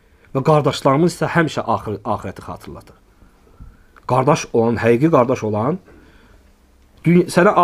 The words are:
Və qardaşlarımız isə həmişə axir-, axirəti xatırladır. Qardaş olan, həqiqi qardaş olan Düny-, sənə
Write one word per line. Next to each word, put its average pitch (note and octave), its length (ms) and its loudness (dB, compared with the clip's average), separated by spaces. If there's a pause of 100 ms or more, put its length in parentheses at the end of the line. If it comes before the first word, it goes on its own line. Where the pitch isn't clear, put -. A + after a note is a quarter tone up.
(340)
Və C3 100 -2
qardaşlarımız D3 720 2
isə D3+ 120 -4
həmişə D#3 360 -2 (100)
axir-, G#2 300 -6
axirəti G2+ 380 -8
xatırladır. - 520 -18 (1120)
Qardaş C3 460 0
olan, A#2 240 0
həqiqi A#2+ 340 2
qardaş B2+ 340 2
olan A2 340 -4 (1300)
Düny-, E3+ 240 4
sənə F#3 240 4 (120)